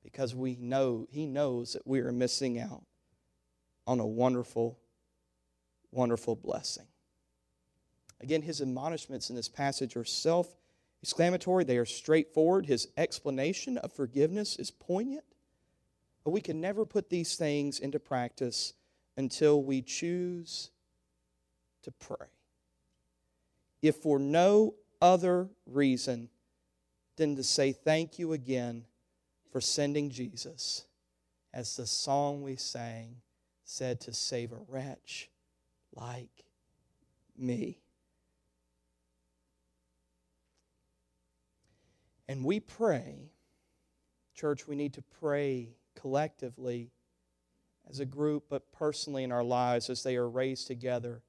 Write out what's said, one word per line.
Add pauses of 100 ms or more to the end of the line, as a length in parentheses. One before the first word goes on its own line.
Because
we
know,
He
knows
that
we
are
missing
out (1040)
on
a
wonderful, (1120)
wonderful
blessing. (1300)
Again,
His
admonishments
in
this
passage
are
self-exclamatory.
They
are
straightforward.
His
explanation
of
forgiveness
is
poignant. (1000)
But
we
can
never
put
these
things
into
practice (440)
until
we
choose (1120)
to
pray. (1600)
If
for
no (260)
other (180)
reason (840)
than
to
say
thank
you
again (680)
for
sending
Jesus, (680)
as
the
song
we
sang (460)
said,
"To
save
a (100)
wretch (640)
like (920)
me." (4000)
And
we
pray, (1040)
church,
we
need
to
pray (180)
collectively (1000)
as
a
group,
but
personally
in
our
lives
as
they
are
raised
together.